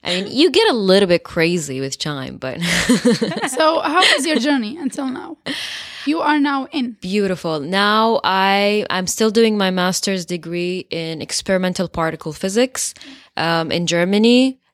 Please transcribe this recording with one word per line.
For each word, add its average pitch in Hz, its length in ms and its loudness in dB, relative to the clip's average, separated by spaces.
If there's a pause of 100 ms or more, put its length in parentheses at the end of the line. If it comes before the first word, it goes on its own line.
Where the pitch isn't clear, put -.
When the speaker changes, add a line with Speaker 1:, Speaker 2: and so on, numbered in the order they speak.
Speaker 1:
I - 120 -8
mean, 190 120 -4 (140)
you 339 100 6
get 427 240 4
a - 20 0 (140)
little 196 240 6
bit 170 100 0
crazy 160 600 -2
with 135 140 -8
time, 131 400 -8
but 131 220 -8
<laughs> 226 1000 0
Speaker 2:
So, 320 60 4 (300)
how 359 60 4 (160)
is 277 140 -2
your 311 160 0
journey 254 320 0
until 277 300 -6 (120)
now? 330 160 -14 (720)
You 302 120 0 (120)
are 302 100 4 (120)
now 269 80 -2 (180)
in. 233 240 -4
Speaker 1:
Beautiful. 185 580 0
Now 208 640 2
I, 196 640 2
I'm 185 180 -2
still 220 240 0
doing 220 280 4
my 190 120 2
master's 185 540 -2
degree 175 640 -6 (160)
in 165 180 -8
experimental 185 680 -2
particle 160 440 -4
physics, 214 500 -2 (540)
um, 165 340 0
in 175 160 -2
Germany. 202 540 4 (340)